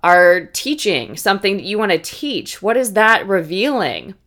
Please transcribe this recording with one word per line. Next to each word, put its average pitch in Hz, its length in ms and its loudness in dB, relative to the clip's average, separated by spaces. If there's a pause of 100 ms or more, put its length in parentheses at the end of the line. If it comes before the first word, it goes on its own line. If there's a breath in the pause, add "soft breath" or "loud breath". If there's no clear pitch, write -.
are 175 440 6
teaching 196 680 -4
something 196 400 -2
that 170 100 -8
you 202 120 -6
wanna 208 220 0
teach, - 640 -10
what 220 140 0
is 247 180 -2
that 220 340 4
revealing? 175 880 -2 (100)